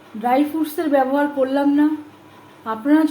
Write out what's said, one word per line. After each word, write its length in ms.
ড্রাই 280
ফ্রুটসের 400
ব্যবহার 380
করলাম 300
না, 80
আপনারা 460